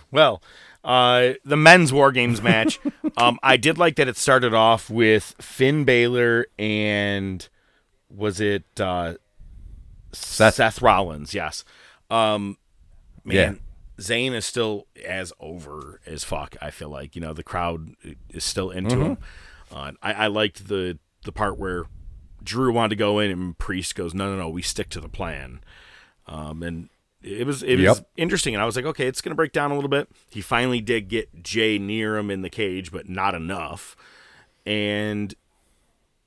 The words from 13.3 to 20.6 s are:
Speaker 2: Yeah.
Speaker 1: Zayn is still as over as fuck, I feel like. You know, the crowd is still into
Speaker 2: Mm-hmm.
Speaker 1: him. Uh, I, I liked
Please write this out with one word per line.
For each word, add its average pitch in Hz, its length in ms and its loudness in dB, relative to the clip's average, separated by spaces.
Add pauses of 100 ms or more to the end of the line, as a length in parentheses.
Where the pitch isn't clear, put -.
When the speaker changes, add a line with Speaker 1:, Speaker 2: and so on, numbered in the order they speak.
Speaker 2:
Yeah. - 680 -2
Speaker 1:
Zayn 117 300 -2
is 113 140 -6
still 110 400 -4 (200)
as 90 320 -8
over 76 680 -16
as 76 180 -12
fuck, 71 380 -8
I 76 80 -10
feel - 180 -14
like. 71 260 -14
You - 60 -12
know, 80 140 -10
the 80 100 -12
crowd 85 460 -6 (400)
is 85 140 -12
still 95 260 -4
into 95 260 -2
Speaker 2:
Mm-hmm. 135 80 0
Speaker 1:
him. 254 140 -4 (520)
Uh, 71 220 -14 (100)
I, 104 120 -2
I 107 140 0
liked 104 400 -4